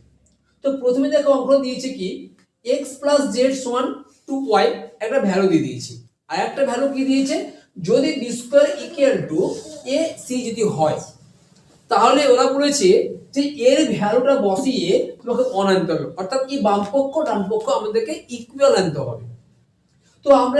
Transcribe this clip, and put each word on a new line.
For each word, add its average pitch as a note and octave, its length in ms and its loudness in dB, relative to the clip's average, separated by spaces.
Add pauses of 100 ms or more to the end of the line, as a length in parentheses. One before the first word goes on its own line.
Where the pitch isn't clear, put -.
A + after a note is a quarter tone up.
(640)
তো C4+ 40 -4 (140)
প্রথমে B3+ 340 0
দেখো C#4+ 220 2
অঙ্ক B3 120 -2 (160)
দিয়েছে B3+ 320 -6
কি, F#3 100 -6 (760)
x - 20 -8 (180)
plus C#4+ 200 2 (120)
z A3+ 40 -4 (260)
সমান B3 220 -2 (420)
টু C4+ 80 -6 (140)
ওয়াই G3+ 160 4 (380)
একটা B3+ 240 -2
ভ্যালু F#3+ 240 2
দিয়ে D#3 160 4
দিয়েছে। B2 260 -10 (360)
আর D#3+ 80 -4 (100)
একটা C#4 220 -6
ভ্যালু B3+ 160 -2 (100)
কি C4 140 -2
দিয়েছে, C#4 260 0 (520)
যদি C#4+ 220 4 (120)
বি A#3+ 80 -6 (100)
স্কয়ার C#4+ 280 4 (180)
equal C4 300 0 (140)
to D#3+ 100 -2 (560)
a - 20 0 (280)
c - 20 -14 (200)
যদি A3+ 160 -4 (140)
হয়, D#3 220 0 (920)
তাহলে B3+ 300 4 (120)
ওরা C4 120 4 (100)
বলেছে C#4 340 2 (460)
যে C#4 60 2 (280)
এর D4+ 100 6 (160)
ভ্যালুটা B3 400 2 (120)
বসিয়ে F#3+ 420 0 (300)
তোমাকে - 240 -2 (100)
ওয়ান G3 200 0
আনতে E3+ 200 0
হবে, C#3+ 120 -4 (140)
অর্থাৎ C4 220 -4 (120)
এই C#4 120 -4
বাম G3+ 160 2 (120)
পক্ষ C4+ 200 0 (140)
ডান G#3 120 -2 (120)
পক্ষ A3 140 -2 (140)
আমাদেরকে G#3+ 340 -4 (240)
ইকুয়াল C4+ 440 0
আনতে D3 260 -4
হবে। A#2 180 -10 (1000)
তো C#4+ 60 2 (140)
আমরা B3+ 160 2